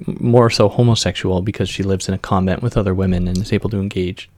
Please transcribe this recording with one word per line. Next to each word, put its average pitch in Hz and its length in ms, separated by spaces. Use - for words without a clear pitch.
more 120 420
so 107 220
homosexual 98 720
because 101 260
she - 140
lives 95 260
in 95 60
a 92 60
convent 92 420
with 117 160
other 98 160
women 90 340
and 90 120
is 104 120
able 104 160
to 104 120
engage, 95 580